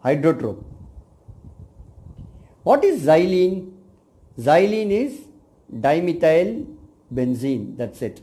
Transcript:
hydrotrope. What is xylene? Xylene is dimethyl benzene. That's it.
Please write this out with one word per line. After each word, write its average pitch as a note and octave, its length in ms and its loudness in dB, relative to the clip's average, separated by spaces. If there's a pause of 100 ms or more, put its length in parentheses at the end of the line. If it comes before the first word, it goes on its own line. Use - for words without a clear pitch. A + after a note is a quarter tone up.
hydrotrope. C#3 580 -2 (2000)
What - 220 4
is C#4+ 220 2
xylene? F#3 680 2 (680)
Xylene G3 520 2
is B3 300 -2 (540)
dimethyl E3 920 0 (460)
benzene. B2 640 -4
That's A#2+ 260 -10
it. G#2+ 200 -10